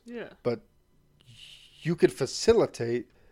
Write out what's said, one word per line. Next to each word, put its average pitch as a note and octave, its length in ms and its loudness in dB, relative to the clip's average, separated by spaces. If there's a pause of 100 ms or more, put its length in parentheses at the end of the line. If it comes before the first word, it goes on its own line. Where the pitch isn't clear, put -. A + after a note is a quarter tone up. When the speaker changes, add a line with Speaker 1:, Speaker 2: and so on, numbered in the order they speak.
Speaker 1:
Yeah. A3+ 240 -14 (140)
Speaker 2:
But A#2 180 -4 (1200)
you E3 140 -4
could - 180 4
facilitate B2+ 920 0 (240)